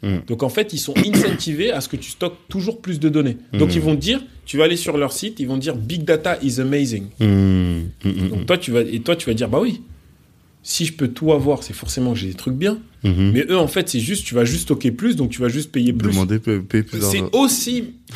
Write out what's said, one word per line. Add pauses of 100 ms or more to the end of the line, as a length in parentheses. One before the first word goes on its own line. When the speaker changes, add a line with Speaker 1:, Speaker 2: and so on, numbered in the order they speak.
Speaker 1:
Mm. (100)
Speaker 2:
Donc,
en
fait,
ils
sont
<coughs>
incentivés
à
ce
que
tu
stockes (120)
toujours
plus
de
données. (160)
Donc,
Speaker 1:
Mm.
Speaker 2:
ils
vont
te
dire, (220)
tu
vas
aller
sur
leur
site,
ils
vont
dire, «
Big
data
is
amazing. » (160)
Speaker 1:
Mm.
Mm, (160)
mm,
Speaker 2:
Donc,
Speaker 1:
mm.
Speaker 2:
toi,
tu
vas,
et
toi,
tu
vas
dire, «
Bah
oui, (840)
si
je
peux
tout
avoir,
c'est
forcément
que
j'ai
des
trucs
bien. » (260)
Speaker 1:
Mhm.
Speaker 2:
Mais
eux,
en
fait,
c'est
juste,
tu
vas
juste
stocker
plus,
donc
tu
vas
juste
payer
plus.
Speaker 1:
Demander,
payer,
payer
plus
Speaker 2:
C'est
Speaker 1:
d'argent.
Speaker 2:
aussi (220)